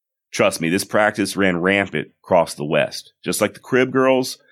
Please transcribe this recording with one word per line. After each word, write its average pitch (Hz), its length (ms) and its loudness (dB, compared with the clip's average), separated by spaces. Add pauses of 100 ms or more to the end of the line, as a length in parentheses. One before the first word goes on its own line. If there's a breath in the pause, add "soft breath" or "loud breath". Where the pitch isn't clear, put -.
(300)
Trust 101 300 0
me, 82 80 -2
this 95 160 0
practice 107 520 0
ran 92 200 2
rampant 92 520 0 (140)
across 85 320 2
the 69 100 -10
West. 73 480 -2 (120)
Just - 160 -4
like 104 140 0
the - 60 -20
Crib 127 300 0
Girls, 131 480 0 (140 soft breath)